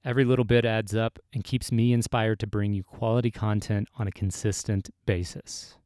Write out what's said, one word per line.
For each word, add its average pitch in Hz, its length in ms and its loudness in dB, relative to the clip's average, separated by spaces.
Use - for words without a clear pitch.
Every 127 220 2
little 123 200 4
bit 117 200 4
adds 110 280 0
up 113 240 0
and 120 120 -4
keeps - 260 -4
me 120 220 4
inspired 110 480 0
to 107 60 -4
bring 104 260 0
you 95 100 -2
quality 117 480 0
content 104 560 0
on 110 80 -4
a 95 60 -2
consistent - 800 -2
basis. - 800 -6